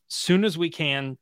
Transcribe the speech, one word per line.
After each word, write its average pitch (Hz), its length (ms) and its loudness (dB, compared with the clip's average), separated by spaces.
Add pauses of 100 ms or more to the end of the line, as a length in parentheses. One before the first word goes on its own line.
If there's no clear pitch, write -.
soon 185 340 2
as 185 140 0
we 170 120 0
can 139 520 -4